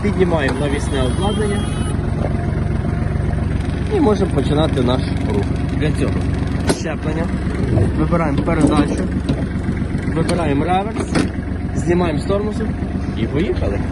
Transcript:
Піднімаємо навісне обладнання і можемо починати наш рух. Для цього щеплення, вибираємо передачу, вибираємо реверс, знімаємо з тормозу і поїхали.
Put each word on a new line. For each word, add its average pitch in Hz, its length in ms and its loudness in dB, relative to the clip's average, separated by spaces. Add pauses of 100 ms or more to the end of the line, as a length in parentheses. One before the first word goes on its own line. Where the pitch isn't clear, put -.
Піднімаємо 170 560 2
навісне 139 440 0
обладнання 147 560 0 (2250)
і 403 40 4
можемо 196 320 4
починати 147 500 2
наш 123 200 2 (320)
рух. 135 120 2 (320)
Для 151 140 2
цього 139 220 0 (680)
щеплення, 151 440 -2 (760)
вибираємо 156 400 2
передачу, 151 680 2 (1040)
вибираємо 165 580 0
реверс, 190 480 -2 (640)
знімаємо 170 440 2
з - 60 -4
тормозу 208 420 0 (500)
і 113 80 0
поїхали. 165 540 0 (120)